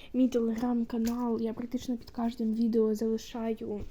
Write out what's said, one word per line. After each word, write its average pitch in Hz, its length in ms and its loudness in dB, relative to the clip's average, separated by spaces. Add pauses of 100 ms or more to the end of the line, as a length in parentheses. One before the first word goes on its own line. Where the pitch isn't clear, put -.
(120)
Мій 254 160 6
Telegram-канал, 233 1120 0
я 226 120 -2
практично 240 440 -4
під - 140 -12
кожним 233 440 0
відео 220 400 4
залишаю 226 880 -2 (100)